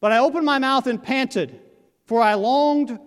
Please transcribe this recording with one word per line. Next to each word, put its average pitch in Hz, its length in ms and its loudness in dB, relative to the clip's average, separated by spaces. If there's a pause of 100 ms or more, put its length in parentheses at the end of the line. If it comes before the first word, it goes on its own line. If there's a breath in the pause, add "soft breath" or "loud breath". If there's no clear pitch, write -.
"But 208 100 0
I 220 80 4
opened 294 280 0
my 277 120 0
mouth 262 300 0
and 233 120 -4
panted, 247 600 -4 (460)
for 226 140 0
I 214 140 4
longed 269 720 0